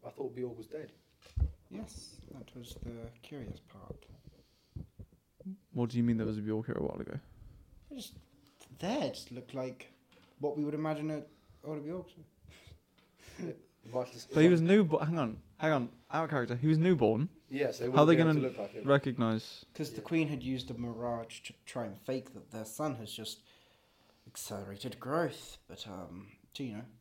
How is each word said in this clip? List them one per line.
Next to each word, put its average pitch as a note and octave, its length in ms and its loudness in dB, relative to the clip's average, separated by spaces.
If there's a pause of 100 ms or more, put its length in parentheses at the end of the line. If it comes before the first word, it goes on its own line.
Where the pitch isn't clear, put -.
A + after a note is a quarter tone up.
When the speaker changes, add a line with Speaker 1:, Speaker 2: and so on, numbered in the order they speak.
Speaker 1:
I A#2+ 40 -12
thought B2+ 240 -6
Bjork B2 220 -6
was A2 100 -14
dead. - 260 -12 (760)
Speaker 2:
Yes, - 460 -12 (160)
that - 240 -18
was A#2+ 280 -14
the A#2 260 -10 (120)
curious A#2+ 380 -12
part. - 460 -16 (1700)
Speaker 3:
What A#2+ 180 -2
do A#2+ 80 -4
you A#2+ 40 4
mean A#2+ 140 4
there A2 100 0
was G#2+ 120 -2
a G#2 40 -6
Bjork A2 240 -2
here - 120 -4
a - 40 -2
while - 180 -4
ago? - 180 -8 (720)
Speaker 2:
It D4 60 -12
just, - 180 -14 (640)
there G3 320 -2
just - 220 -14
looked B2 220 -14
like C3 360 -8 (500)
what D3 160 0
we D3+ 80 0
would D3 100 -2
imagine D#3 360 -2
a D3+ 120 -4 (440)
older D3+ 140 -6
Bjork. E3+ 260 -8 (1300)
Speaker 1:
<laughs> E3+ 160 -8 (380)
Might B2 200 -2
just - 220 -14
Speaker 3:
But D#3 80 8
he E3 60 12
was F3 120 8
newborn. E3+ 460 6
Hang E3 120 0
on, A2+ 200 -2 (200)
hang D#3 140 2
on. B2 160 2 (240)
Out D#3 120 0
of D3+ 60 -6
character. B2 260 0
He B2 120 0
was D#3 100 6
newborn. D3 500 6 (220)
Speaker 1:
Yeah, C3 200 0
so A2+ 160 -6
they B2+ 100 0
Speaker 3:
How D3 60 12
are D#3 40 12
they E3 100 10
Speaker 1:
wouldn't - 0 -
be E3 60 6
able - 20 8
Speaker 3:
gonna D3+ 160 6
Speaker 1:
to B2+ 80 0
look - 100 -8
like G2 140 -6 (100)
him. - 60 -10
Speaker 3:
recognise? A#2+ 760 2 (100)
Speaker 2:
'Cause C#3+ 160 -6
the A#2+ 120 -10
Speaker 1:
Yeah. - 60 -
Speaker 2:
Queen E3 200 2
had C#3 140 -4
used B2+ 280 -4
a B2 40 -6
mirage A#2 680 -6
to - 140 -16 (100)
try A#2+ 220 -6
and G2+ 120 -10
fake C3 360 -6
that - 160 -18
their A2 160 -8
son D3+ 300 -4
has A2+ 160 -10
just - 280 -10 (840)
accelerated G2+ 760 -10
growth, D3+ 560 -4 (120)
but, - 200 -14
um, F#2 400 -12 (260)
to, C#3+ 100 -6
you A2 120 -6
know A2+ 80 -10 (160)